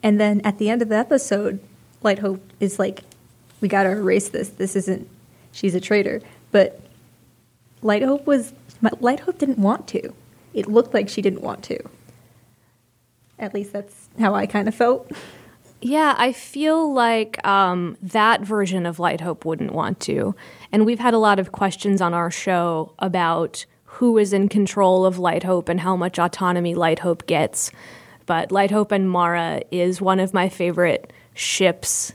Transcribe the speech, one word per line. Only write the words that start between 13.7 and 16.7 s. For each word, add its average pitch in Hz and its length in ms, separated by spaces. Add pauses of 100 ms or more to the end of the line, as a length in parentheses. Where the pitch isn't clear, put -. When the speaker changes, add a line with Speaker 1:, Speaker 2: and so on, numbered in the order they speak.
Speaker 1:
that's - 340 (120)
how 208 160
I 202 100
kind 202 220
of 220 80
felt. 247 360 (720)
Speaker 2:
Yeah, 294 360
I 254 140
feel 311 640